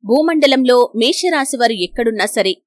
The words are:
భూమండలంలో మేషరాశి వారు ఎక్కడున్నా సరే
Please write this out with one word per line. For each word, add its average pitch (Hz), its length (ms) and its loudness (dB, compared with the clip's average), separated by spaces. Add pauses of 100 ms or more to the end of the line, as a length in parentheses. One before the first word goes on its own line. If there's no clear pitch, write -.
భూమండలంలో 262 880 2
మేషరాశి 277 640 -2
వారు 233 140 2
ఎక్కడున్నా 220 540 -4
సరే 190 420 -2